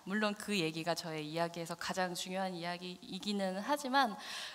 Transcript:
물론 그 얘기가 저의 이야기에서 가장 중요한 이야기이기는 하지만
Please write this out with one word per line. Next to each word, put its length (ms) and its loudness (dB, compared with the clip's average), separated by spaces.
물론 320 2
그 240 0
얘기가 340 2
저의 320 -4
이야기에서 500 0
가장 380 0
중요한 400 -2
이야기이기는 1080 -2
하지만 560 4